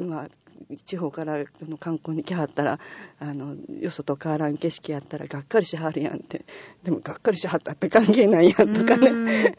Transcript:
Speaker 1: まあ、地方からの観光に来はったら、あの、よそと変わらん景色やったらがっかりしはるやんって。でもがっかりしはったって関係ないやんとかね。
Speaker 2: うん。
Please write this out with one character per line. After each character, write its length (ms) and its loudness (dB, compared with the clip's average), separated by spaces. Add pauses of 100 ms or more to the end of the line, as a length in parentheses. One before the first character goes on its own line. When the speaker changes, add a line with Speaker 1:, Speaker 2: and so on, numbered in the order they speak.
Speaker 1:
ま 200 -6
あ、 40 -14 (580)
地 120 -8
方 140 -4
か 120 -8
ら 140 -4 (240)
の 160 -10
観 200 -4
光 180 -6
に 80 -4
来 100 -6
は 100 -2
っ 40 -2
た 160 -2
ら、 160 0 (400)
あ 140 -8
の、 220 -8 (140)
よ 220 -8
そ 120 -10
と 180 -2
変 120 -4
わ 40 0
ら 120 0
ん 80 -2
景 120 -2
色 220 -6
や 80 -6
っ 20 -12
た 160 -12
ら 100 -12
が 120 -10
っ 60 -12
か 140 2
り 60 4
し 120 -6
は 140 -4
る 120 -4
や 80 -2
ん 60 -6
っ 20 -8
て。 240 -12 (400)
で 80 -2
も 80 0
が 140 -10
っ 60 -18
か 120 0
り 60 0
し 100 -4
は 80 -2
っ 60 0
た 100 -10
っ 40 -10
て 140 -4
関 180 6
係 200 6
な 140 6
い 160 10
や 80 8
ん 80 0
と 100 2
か 140 4
ね。 100 8
Speaker 2:
う 60 4
ん。 460 0